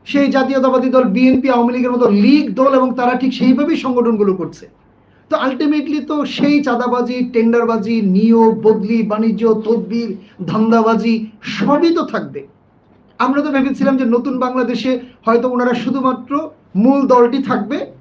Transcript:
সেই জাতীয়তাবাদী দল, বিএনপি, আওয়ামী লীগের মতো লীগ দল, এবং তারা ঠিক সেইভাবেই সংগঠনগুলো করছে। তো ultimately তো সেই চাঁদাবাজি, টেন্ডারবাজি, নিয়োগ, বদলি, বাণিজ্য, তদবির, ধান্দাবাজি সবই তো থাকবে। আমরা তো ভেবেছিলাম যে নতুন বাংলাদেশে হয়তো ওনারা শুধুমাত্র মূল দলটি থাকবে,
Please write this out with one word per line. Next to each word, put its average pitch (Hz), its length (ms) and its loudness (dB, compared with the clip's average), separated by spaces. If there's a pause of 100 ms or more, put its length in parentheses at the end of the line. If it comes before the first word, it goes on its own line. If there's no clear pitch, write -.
সেই 285 260 0
জাতীয়তাবাদী 262 580 0
দল, 254 160 2
বিএনপি, 254 460 2
আওয়ামী 240 220 2
লীগের 247 200 -2
মতো 240 180 2
লীগ 220 440 2
দল, 262 200 2
এবং 254 200 0
তারা 247 200 0
ঠিক 247 200 -2
সেইভাবেই 285 420 2
সংগঠনগুলো 226 580 0
করছে। 170 320 -10 (640)
তো 302 60 0
ultimately 294 720 -2
তো 294 200 -2
সেই 285 380 0
চাঁদাবাজি, 247 680 -2
টেন্ডারবাজি, 226 680 0
নিয়োগ, 220 600 4
বদলি, 214 400 2
বাণিজ্য, 214 520 0
তদবির, 214 600 -4 (300)
ধান্দাবাজি 226 840 0 (120)
সবই 294 520 0
তো 330 80 -2
থাকবে। 143 440 -10 (720)
আমরা 269 240 0
তো 302 80 -6
ভেবেছিলাম 269 460 0
যে 262 80 0
নতুন 247 340 -2
বাংলাদেশে 254 640 -2 (260)
হয়তো 240 220 2
ওনারা 247 260 0
শুধুমাত্র 262 760 -4 (280)
মূল 262 300 2
দলটি 240 360 2
থাকবে, 247 440 -4 (140)